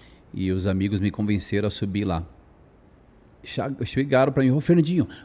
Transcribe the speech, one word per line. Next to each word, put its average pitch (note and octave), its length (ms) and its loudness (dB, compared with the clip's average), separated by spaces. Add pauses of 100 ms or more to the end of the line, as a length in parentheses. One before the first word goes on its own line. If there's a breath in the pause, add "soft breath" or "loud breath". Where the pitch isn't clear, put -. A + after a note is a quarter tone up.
(320 loud breath)
e F#2+ 200 -2
os F#2+ 140 -2
amigos G2 340 0
me G2+ 100 0
convenceram G#2 580 -2
a - 20 -4
subir G2+ 340 -4
lá. E2+ 220 -2 (1160)
Cha-, - 280 -6 (140)
chegaram C3+ 480 2
pra C#3 100 2
mim, C3 80 4
"Ô, D3 100 2
Fernandinho, E3 460 4 (180 loud breath)